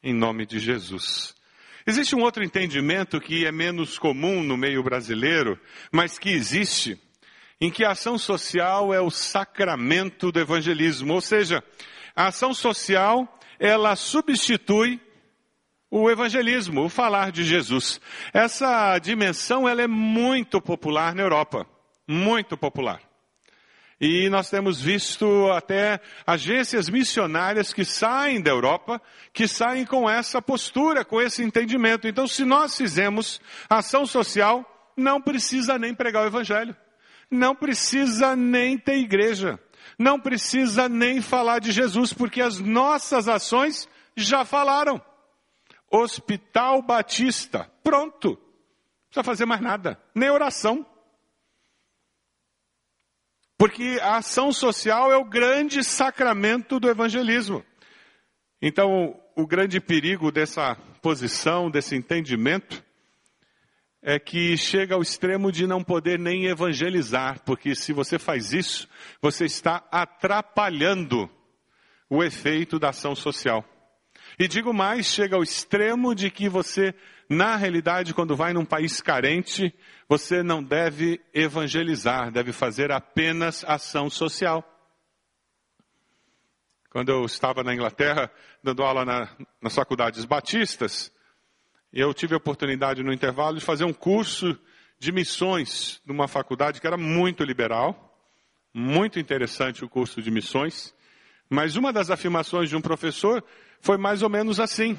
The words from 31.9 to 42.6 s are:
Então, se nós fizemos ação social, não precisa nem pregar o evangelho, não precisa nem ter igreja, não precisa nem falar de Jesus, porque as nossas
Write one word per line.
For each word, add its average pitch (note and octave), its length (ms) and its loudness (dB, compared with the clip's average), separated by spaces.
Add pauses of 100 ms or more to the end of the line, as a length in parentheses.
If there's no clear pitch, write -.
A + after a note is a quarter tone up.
Então, C4 180 0
se C4+ 180 -2
nós C#4 320 4
fizemos G3+ 640 0 (280)
ação B3+ 380 2
social, A3+ 580 2 (320)
não C#4 240 2
precisa C4 580 0
nem A#3 160 -2
pregar A3 280 0
o G#3+ 60 2
evangelho, A3 460 -2 (560)
não B3+ 240 4
precisa C4 800 2
nem B3 440 2
ter C#4 180 0
igreja, G3 640 0 (380)
não C#4 200 4
precisa B3+ 680 0
nem A#3+ 320 2
falar A#3+ 380 0
de A3+ 120 -4
Jesus, A3+ 420 2
porque A#3+ 280 -2
as A#3 180 0
nossas A#3+ 680 2